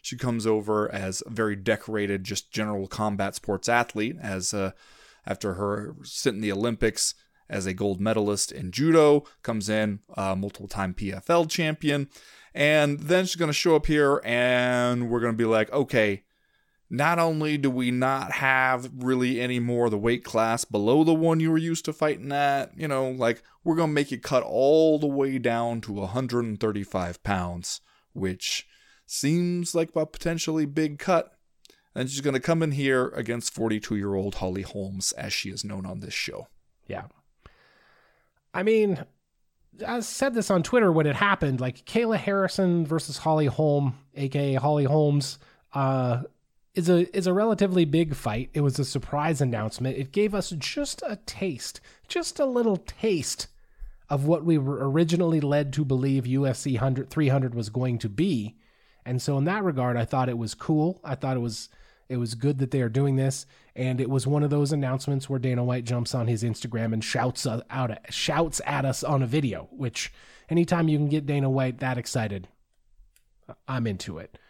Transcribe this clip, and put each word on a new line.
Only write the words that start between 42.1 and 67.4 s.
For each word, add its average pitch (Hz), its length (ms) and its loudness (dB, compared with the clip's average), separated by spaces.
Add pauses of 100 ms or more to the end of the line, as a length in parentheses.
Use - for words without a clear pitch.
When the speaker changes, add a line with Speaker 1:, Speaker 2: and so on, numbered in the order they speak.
Speaker 2:
Harrison 185 680 2
versus 147 320 -4
Holly 156 280 2
Holm, 143 520 2 (160)
A 139 140 -4
K 139 260 0
A 131 60 0
Holly 147 240 2
Holmes, 143 540 2 (360)
uh, 131 480 0 (540)
is 175 120 2
a, 175 280 4
is 185 100 0
a 185 80 2
relatively 196 500 2
big 156 300 2
fight. 117 400 -4
It 156 60 0
was 143 180 2
a 143 60 0
surprise 147 560 -2
announcement. 120 580 -2
It 135 140 -8
gave 208 240 2
us 190 140 -4
just 185 520 -6
a 254 140 -6 (100)
taste, - 540 -8 (260)
just - 320 -6
a 285 80 2
little 240 300 2
taste - 720 -4 (600)
of 143 180 0
what 156 180 2
we 165 120 4
were 139 320 0
originally 165 520 4
led 143 320 2
to 151 120 0
believe 135 440 2
U 135 180 2
F 131 100 0
C 131 200 -2
hundred, 131 340 0
three 156 180 2
hundred 127 280 2
was 107 140 -4
going 123 280 0
to 110 100 -4
be. 113 480 -2 (480)
And 127 160 -4
so 139 180 0
in 139 60 2
that 196 200 0
regard, 127 320 0
I 117 80 0
thought 127 240 0
it 120 100 -2
was 113 160 -6
cool. 160 480 0
I 135 120 -8
thought 131 220 -2
it 123 40 -2
was, 117 300 -6 (400)
it 127 80 -2
was 117 160 -4
good 135 240 0
that 131 120 0
they 139 120 0
are 117 80 0
doing 135 260 2
this. 135 300 -2 (280)
And 127 240 -2
it 127 120 -2
was 127 160 0
one 147 180 2
of 143 60 0
those 147 220 2
announcements 135 560 -2
where 135 100 -2
Dana 123 260 0
White 123 200 -2
jumps 120 300 -2
on 117 140 0
his 117 160 0
Instagram 113 480 -2
and 110 100 -2
shouts, 123 440 -2